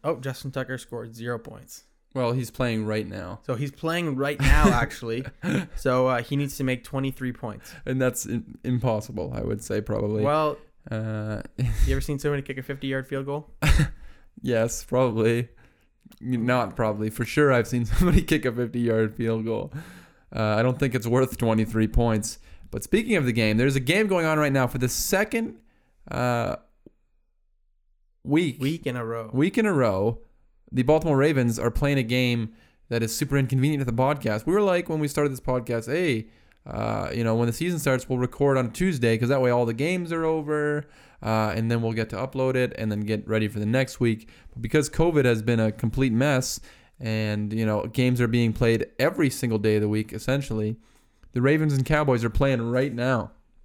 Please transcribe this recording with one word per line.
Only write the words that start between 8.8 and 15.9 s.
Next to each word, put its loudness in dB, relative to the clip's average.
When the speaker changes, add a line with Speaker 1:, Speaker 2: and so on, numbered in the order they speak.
Speaker 2:
I -6
would -4
say, -4
probably. -2
Speaker 1:
Well, 0
Speaker 2:
Uh, -6
<laughs> -20
Speaker 1:
you 2
ever 0
seen -4
somebody -2
kick -10
a -8
fifty-yard -6
field -6
goal? -8
Speaker 2:
<laughs> 0
Yes, -2
probably. 0